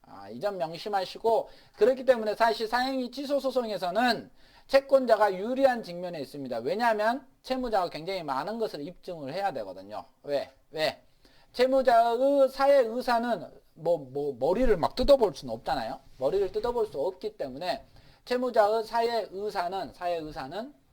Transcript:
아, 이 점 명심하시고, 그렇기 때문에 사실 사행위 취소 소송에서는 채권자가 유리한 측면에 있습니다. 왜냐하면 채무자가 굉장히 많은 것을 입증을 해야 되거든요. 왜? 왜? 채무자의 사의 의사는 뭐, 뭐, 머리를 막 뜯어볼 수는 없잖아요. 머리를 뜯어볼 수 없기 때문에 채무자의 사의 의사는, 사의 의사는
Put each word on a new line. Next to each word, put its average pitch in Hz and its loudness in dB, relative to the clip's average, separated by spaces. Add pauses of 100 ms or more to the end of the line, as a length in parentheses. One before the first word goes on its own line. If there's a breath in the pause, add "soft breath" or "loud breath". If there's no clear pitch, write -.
아, 98 -20
이 117 -12
점 202 -4
명심하시고, 185 -2 (280 loud breath)
그렇기 254 4
때문에 220 2
사실 226 2
사행위 254 -2
취소 277 -4
소송에서는 214 -2 (360 soft breath)
채권자가 247 4
유리한 247 2
측면에 175 -10
있습니다. 127 -8
왜냐하면 220 0 (160)
채무자가 220 -2
굉장히 170 -6
많은 156 -4
것을 196 -4
입증을 160 -12
해야 190 -4
되거든요. 98 -10 (180)
왜? 139 -4 (200)
왜? 156 -4 (500 soft breath)
채무자의 262 4
사의 269 4
의사는 226 -2 (240)
뭐, 165 0
뭐, 139 -6
머리를 196 4
막 143 0
뜯어볼 254 6
수는 120 -10
없잖아요. 123 -6 (180)
머리를 190 0
뜯어볼 233 -2
수 151 -8
없기 190 -4
때문에 147 -6 (400 soft breath)
채무자의 226 2
사의 233 -2
의사는, 190 -6
사의 175 -4
의사는 156 -10 (200)